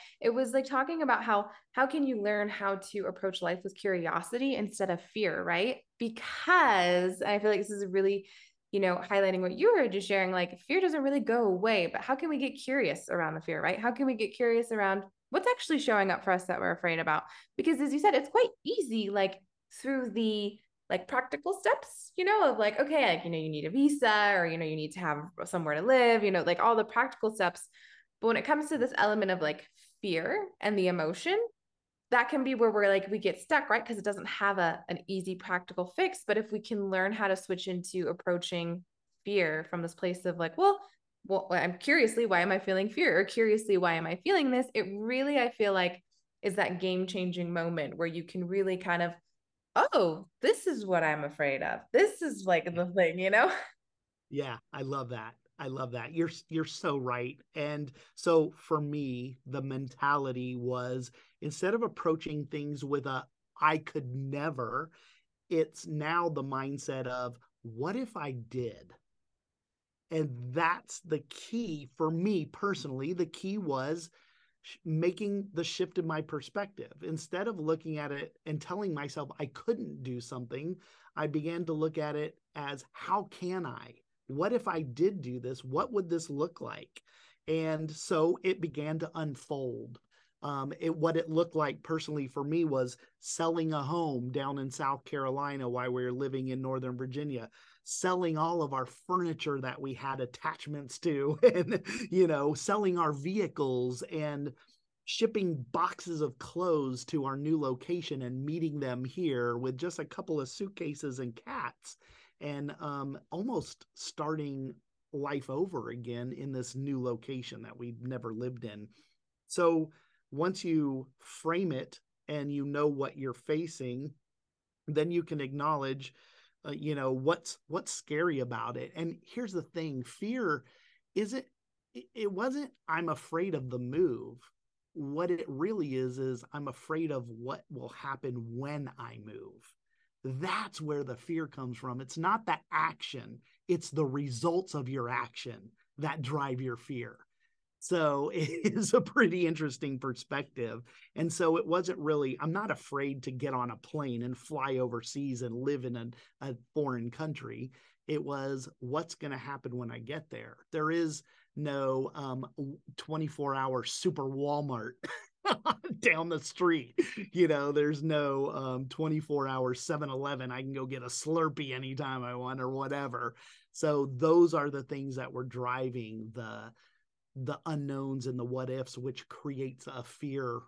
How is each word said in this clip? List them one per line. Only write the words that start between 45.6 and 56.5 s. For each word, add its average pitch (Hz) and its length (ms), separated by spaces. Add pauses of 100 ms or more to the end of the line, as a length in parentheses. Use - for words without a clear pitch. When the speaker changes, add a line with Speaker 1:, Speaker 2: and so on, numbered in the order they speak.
Speaker 1:
like, 180 300 (380)
is 190 140
that 185 260
game-changing 185 680
moment 165 460
where 165 80
you 165 200
can 180 220
really 190 300
kind 175 240
of, 170 140 (600)
"Oh, 196 540 (120)
this 427 260
is 233 180
what 175 180
I'm 151 200
afraid 143 400
of. - 180 (120)
This 403 280
is, 233 240
like, 175 200
the 175 220
thing," 175 300
you 190 140
know? 247 200 (800)
Speaker 2:
Yeah, 135 300 (120)
I - 120
love 135 260
that. 113 260 (220)
I 143 100
love 131 240
that. 120 220
You're 165 160
s-, - 200
you're 160 160